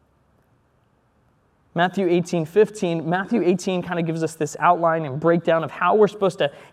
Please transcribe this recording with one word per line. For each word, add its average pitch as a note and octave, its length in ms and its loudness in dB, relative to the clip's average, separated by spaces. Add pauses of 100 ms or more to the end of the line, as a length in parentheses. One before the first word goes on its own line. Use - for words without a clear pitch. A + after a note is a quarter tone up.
(1700)
Matthew F3+ 340 0
eighteen F3 380 0
fifteen, E3+ 640 0
Matthew F#3+ 320 -2
eighteen F3+ 400 0
kinda E3+ 220 -4
gives E3 180 -4
us D#3+ 140 -4
this D3+ 240 -6
outline E3 460 2
and C3+ 140 -8
breakdown E3 440 2
of C3+ 80 -8
how F3+ 240 0
we're G#3+ 120 6
supposed G3 300 -2
to - 140 0 (220)